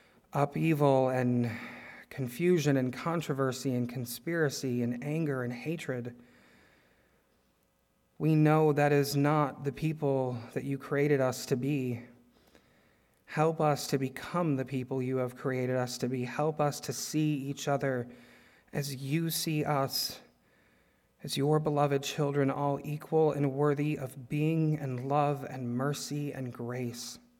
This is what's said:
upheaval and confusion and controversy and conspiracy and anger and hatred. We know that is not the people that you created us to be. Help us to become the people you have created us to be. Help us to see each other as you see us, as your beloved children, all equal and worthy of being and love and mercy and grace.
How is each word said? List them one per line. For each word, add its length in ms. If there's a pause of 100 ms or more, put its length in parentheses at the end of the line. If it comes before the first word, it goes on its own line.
(320)
upheaval 800
and 420 (580)
confusion 680
and 160
controversy 800
and 160
conspiracy 920
and 220
anger 400
and 80
hatred. 640 (2000)
We 160
know 380
that 220
is 240
not 480
the 80
people 640 (160)
that 100
you 140
created 420
us 280
to 100
be. 420 (1300)
Help 340
us 280
to 100
become 600
the 80
people 360
you 160
have 180
created 400
us 220
to 100
be. 160
Help 380
us 200
to 120
see 400
each 340
other 400 (680)
as 220
you 360
see 340
us, 540 (1040)
as 120
your 240
beloved 440
children, 480
all 320
equal 480
and 220
worthy 440
of 320
being 480
and 300
love 420
and 260
mercy 560
and 220
grace. 640 (220)